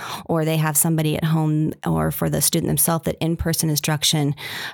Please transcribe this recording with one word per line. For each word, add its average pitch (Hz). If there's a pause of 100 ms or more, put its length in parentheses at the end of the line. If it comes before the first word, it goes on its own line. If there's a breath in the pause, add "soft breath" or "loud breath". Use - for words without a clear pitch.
(280 loud breath)
or 160
they 160
have 156
somebody 160
at -
home, 156 (120)
or 160
for 160
the 151
student -
themselves, 156
that 165
in-person 165
instruction, 147 (380 loud breath)